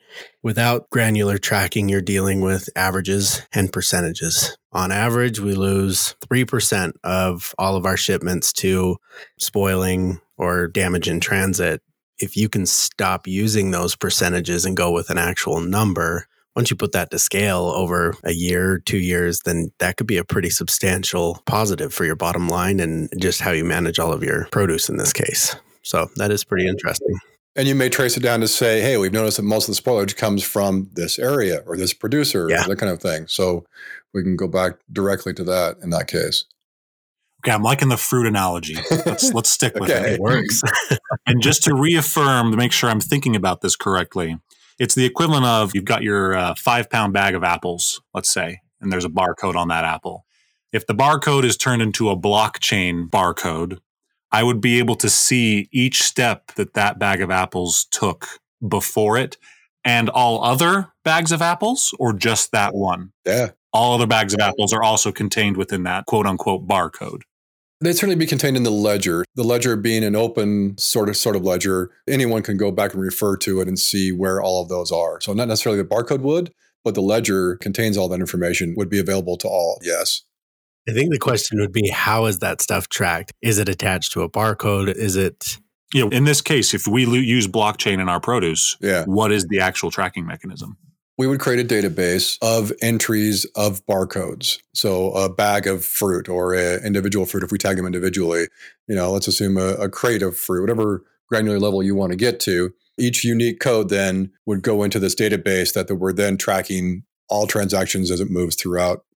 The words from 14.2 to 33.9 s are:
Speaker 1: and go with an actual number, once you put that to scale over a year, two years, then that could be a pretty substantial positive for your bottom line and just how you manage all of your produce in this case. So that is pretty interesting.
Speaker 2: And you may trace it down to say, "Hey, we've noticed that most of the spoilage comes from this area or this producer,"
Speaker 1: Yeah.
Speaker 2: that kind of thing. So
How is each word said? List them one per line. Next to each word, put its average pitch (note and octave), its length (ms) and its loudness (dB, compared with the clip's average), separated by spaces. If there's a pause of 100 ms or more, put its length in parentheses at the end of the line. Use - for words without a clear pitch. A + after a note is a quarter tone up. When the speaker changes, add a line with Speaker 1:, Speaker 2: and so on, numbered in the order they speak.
Speaker 1:
and F#2 120 -2
go F2 140 2
with E2+ 180 -2
an F2 80 -2
actual E2+ 440 -2
number, F2 640 0 (280)
once A#2+ 140 0
you - 80 -2
put G#2 140 -4
that F2 200 -2
to - 80 -4
scale F#2 560 0
over F2 380 0 (100)
a E2+ 100 -2
year, F2+ 520 0
two - 140 0
years, F2 440 0
then E2 360 -2
that F2+ 180 -2
could A2 100 -4
be G#2 100 0
a E2+ 60 0
pretty F2+ 260 -2
substantial F2+ 960 -2
positive G#2 480 0
for - 120 -2
your D#2 100 0
bottom F2 320 -2
line F2+ 320 0
and D#2+ 300 -2 (100)
just F#2 220 0
how F#2+ 100 0
you D#2+ 140 0
manage E2+ 340 0
all E2 140 0
of - 100 -4
your - 280 -2
produce F2 380 2
in - 80 -4
this - 160 0
case. - 420 -2 (260)
So F2 360 -2
that G#2 140 0
is G2+ 120 -2
pretty F#2 240 -2
interesting. - 480 -2 (400)
Speaker 2:
And C3+ 120 2
you C3+ 60 2
may B2+ 160 2
trace B2 260 0
it - 60 -2
down A#2+ 200 2
to A2 60 0
say, A2 340 2
"Hey, B2 160 2
we've F#2+ 160 0
noticed G#2+ 240 0
that G#2+ 60 -2
most G#2 240 2
of G#2 80 -4
the - 60 -4
spoilage G2+ 340 0
comes G2+ 280 0
from G2 500 0
this E2+ 240 -4
area A#2+ 480 0
or E2+ 120 -6
this F2+ 160 -2
producer," A2 560 0
Speaker 1:
Yeah. E2+ 180 4
Speaker 2:
that G2 80 -2
kind G2+ 160 -2
of E2+ 100 -6
thing. D#2+ 260 -4
So F2+ 380 0 (480)